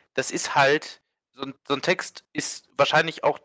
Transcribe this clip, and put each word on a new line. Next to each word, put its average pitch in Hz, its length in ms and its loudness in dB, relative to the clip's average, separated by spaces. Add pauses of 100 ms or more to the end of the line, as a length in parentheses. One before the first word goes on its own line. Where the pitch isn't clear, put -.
(140)
das 131 160 -2
ist - 240 -4
halt, 147 480 2 (320)
so 135 80 -12
'n, 135 120 -12 (120)
so 143 80 0
'n 135 80 -4
Text - 500 -2
ist - 440 -6
wahrscheinlich - 480 2
auch 147 200 2